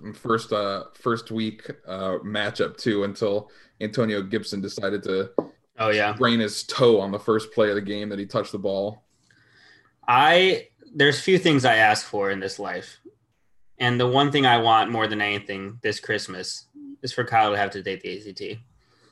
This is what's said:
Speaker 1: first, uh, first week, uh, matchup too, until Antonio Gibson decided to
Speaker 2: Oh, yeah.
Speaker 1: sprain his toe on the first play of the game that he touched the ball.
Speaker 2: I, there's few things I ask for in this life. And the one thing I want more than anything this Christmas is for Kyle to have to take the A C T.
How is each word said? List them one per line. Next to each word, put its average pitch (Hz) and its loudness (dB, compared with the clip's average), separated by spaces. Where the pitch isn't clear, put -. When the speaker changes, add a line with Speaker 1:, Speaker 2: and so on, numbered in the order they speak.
Speaker 1:
first, 113 -2
uh, 98 -2
first 113 -4
week, 110 -6
uh, 95 -6
matchup 104 -4
too, 101 0
until 101 -4
Antonio 107 -2
Gibson 98 -6
decided 98 -6
to 95 -4
Speaker 2:
Oh, 110 0
yeah. 107 2
Speaker 1:
sprain 117 2
his 104 -4
toe 117 4
on 98 -4
the 101 -4
first 110 -2
play 107 2
of 101 0
the 104 -2
game 104 -6
that 101 -8
he 101 -6
touched 101 -4
the 104 -6
ball. 98 -4
Speaker 2:
I, 165 4
there's 143 4
few 190 4
things 151 4
I 113 4
ask 107 4
for 98 -2
in 98 -4
this 98 -6
life. 92 -10
And 123 2
the 123 2
one 135 4
thing 139 4
I 120 6
want 113 4
more 110 0
than 104 -4
anything 101 -6
this 107 -4
Christmas - -8
is 123 -10
for 120 -4
Kyle 110 2
to 101 0
have 98 -2
to 98 -10
take 95 -8
the 95 -10
A 98 -10
C 104 -16
T. 98 -12